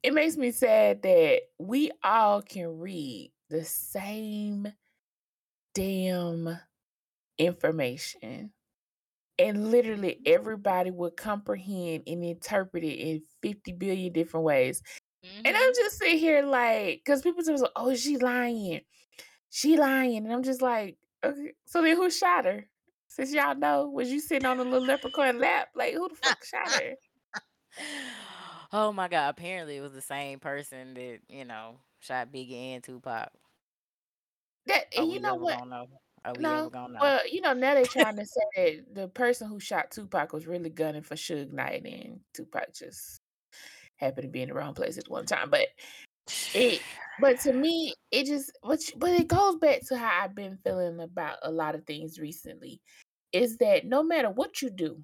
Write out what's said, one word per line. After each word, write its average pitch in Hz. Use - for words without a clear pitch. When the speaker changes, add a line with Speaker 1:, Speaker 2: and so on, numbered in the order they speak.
Speaker 1:
it 269
makes 311
me 247
sad 214
that 165
we 240
all 208
can 170
read 151
the 160
same 208
damn 180
information. 156
And 208
literally 220
everybody 196
would 175
comprehend 196
and 175
interpret 175
it 160
in 156
fifty 208
billion 185
different 165
ways. 131
And 330
I'm 440
Speaker 2:
Mm-hmm. 508
Speaker 1:
just 427
sitting 339
here 311
like, 226
'cause 277
people 349
just 302
like, -
"Oh, 247
is 247
she 277
lying? 240
She 311
lying." 262
And 226
I'm 254
just 254
like, 226
"Okay, 285
so 349
then 320
who 370
shot 349
her?" 208
Since 269
y'all 285
know, 285
was 254
you 285
sitting 285
on 254
a 254
little 254
leprechaun 262
lap? -
Like, -
who 349
the -
fuck 254
shot -
her? 262
Speaker 2:
<laughs> -
Oh 214
my 185
God. 156
Apparently 170
it 139
was 139
the 131
same 139
person 139
that, 123
you 135
know, 117
shot 127
Biggie 131
and 123
Tupac. 123
Speaker 1:
That, -
Speaker 2:
Are 302
Speaker 1:
and 330
you 381
Speaker 2:
we -
Speaker 1:
know 392
Speaker 2:
ever 339
Speaker 1:
what? 330
Speaker 2:
gonna 123
know? 123
Are 123
we 302
Speaker 1:
No. 311
Speaker 2:
ever -
gonna 247
know? 240
Speaker 1:
Well, 277
you 330
know, 277
now 254
they 254
trying 214
to 208
say -
that -
the 190
person 240
who 208
shot 190
Tupac 127
was 160
really 170
gunning 156
for 151
Suge 143
Knight, -
and -
Tupac -
just -
happened 135
to -
be 147
in 127
the 139
wrong 147
place -
at -
one -
time. -
But 143
it, 208
but 262
to 269
me, 311
it 262
just, 277
but, 311
but 349
it 349
goes 381
back 302
to 254
how 208
I've 196
been 196
feeling 180
about 165
a 156
lot 156
of 156
things 156
recently, -
is 226
that 202
no 262
matter 320
what 220
you 262
do 156